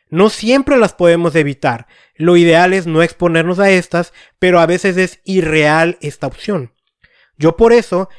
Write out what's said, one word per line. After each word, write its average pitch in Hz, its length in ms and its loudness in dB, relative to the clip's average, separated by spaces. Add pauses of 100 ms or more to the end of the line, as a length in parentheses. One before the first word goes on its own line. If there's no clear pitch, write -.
No 185 200 0
siempre 262 480 0
las 214 160 0
podemos 170 420 0
evitar. 139 520 -4 (280)
Lo 175 220 2
ideal 170 360 4
es 185 140 -4
no 160 140 0
exponernos 170 580 -2
a 196 120 2
estas, 175 420 -4 (260)
pero 180 220 2
a 165 40 2
veces 175 300 -2
es 185 300 -4
irreal 165 760 0
esta 147 280 -10
opción. 139 460 -10 (640)
Yo 160 200 0
por 226 160 4
eso 190 340 0 (120)